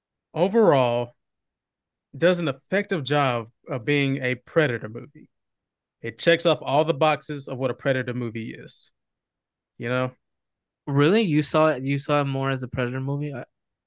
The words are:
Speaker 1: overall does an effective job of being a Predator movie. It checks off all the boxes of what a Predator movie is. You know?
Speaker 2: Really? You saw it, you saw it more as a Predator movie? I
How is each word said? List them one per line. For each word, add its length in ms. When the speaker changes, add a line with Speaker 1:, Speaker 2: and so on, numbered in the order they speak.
Speaker 1:
overall 800
does 240
an 80
effective 560
job 440
of 160
being 380
a 140
Predator 540
movie. 400
It 180
checks 260
off 160
all 240
the 80
boxes 540
of 100
what 140
a 20
Predator 400
movie 400
is. 380
You 100
know? 220
Speaker 2:
Really? 340
You 200
saw 260
it, 160
you 140
saw 240
it 40
more 240
as 140
a 40
Predator 320
movie? 340
I 120